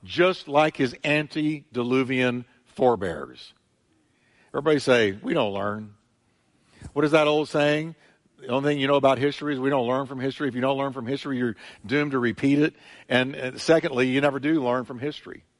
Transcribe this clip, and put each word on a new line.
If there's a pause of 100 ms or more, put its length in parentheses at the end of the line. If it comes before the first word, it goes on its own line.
just
like
his
antediluvian (220)
forebears. (960)
Everybody
say,
"We
don't
learn." (1000)
What
is
that
old
saying? (460)
"The
only
thing
you
know
about
history
is
we
don't
learn
from
history."
If
you
don't
learn
from
history,
you're (280)
doomed
to
repeat
it. (340)
And,
and
secondly,
you
never
do
learn
from
history. (160)